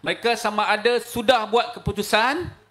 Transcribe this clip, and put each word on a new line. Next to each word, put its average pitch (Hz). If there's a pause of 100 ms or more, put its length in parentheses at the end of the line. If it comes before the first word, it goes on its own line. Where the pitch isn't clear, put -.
mereka 220
sama 208
ada 220
sudah 226
buat 233
keputusan 226 (240)